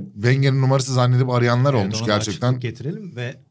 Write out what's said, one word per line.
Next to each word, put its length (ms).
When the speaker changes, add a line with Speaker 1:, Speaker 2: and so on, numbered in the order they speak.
Speaker 1:
Wenger'in 480
numarası 300
zannedip 380
arayanlar 440
Speaker 2:
Evet, 100
Speaker 1:
olmuş 160
Speaker 2:
ona 80
da 40
Speaker 1:
gerçekten. 360
Speaker 2:
açıklık 140
getirelim 540
ve 180